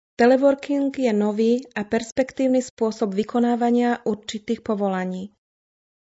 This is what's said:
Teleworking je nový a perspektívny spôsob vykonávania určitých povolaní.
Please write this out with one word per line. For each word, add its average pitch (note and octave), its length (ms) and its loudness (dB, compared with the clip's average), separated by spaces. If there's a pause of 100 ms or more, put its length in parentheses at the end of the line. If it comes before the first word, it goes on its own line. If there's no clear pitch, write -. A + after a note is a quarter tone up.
(180)
Teleworking C#4 720 4
je B3+ 240 -2
nový A3+ 560 2
a G#3 160 -8
perspektívny B3+ 720 0
spôsob A3 560 -4
vykonávania A#3+ 880 0
určitých A3 560 -6
povolaní. F#3+ 720 -4 (760)